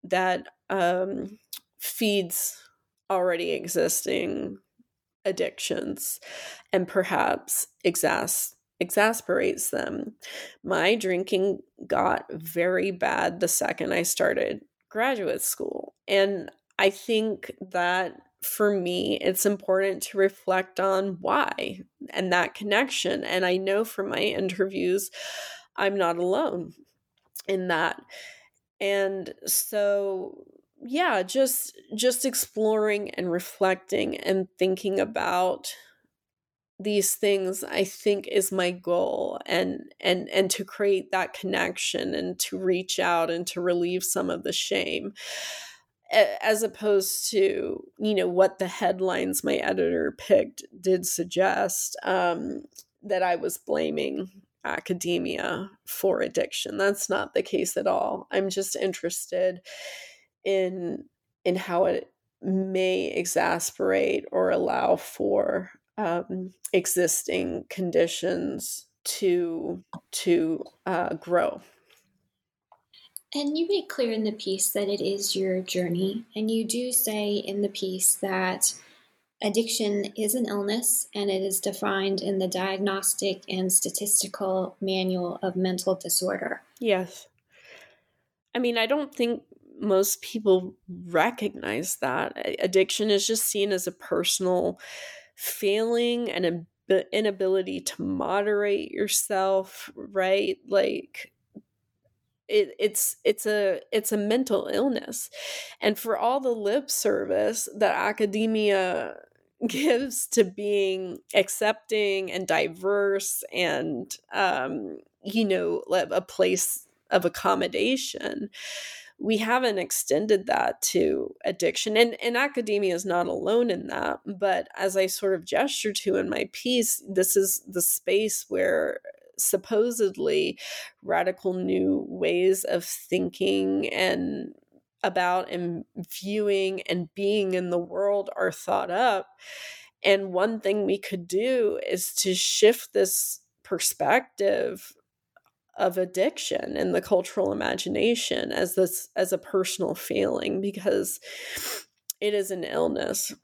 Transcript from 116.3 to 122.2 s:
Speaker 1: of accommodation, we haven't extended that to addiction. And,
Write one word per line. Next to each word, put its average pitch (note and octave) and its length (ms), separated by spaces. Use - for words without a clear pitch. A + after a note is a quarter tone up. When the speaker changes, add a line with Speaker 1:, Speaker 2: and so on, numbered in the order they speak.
Speaker 1:
of F#3 140
accommodation, G3 1300
we G#3+ 200
haven't A3+ 400
extended G3 680
that B1 360
to - 520
addiction. F#3 520
And, A#3 260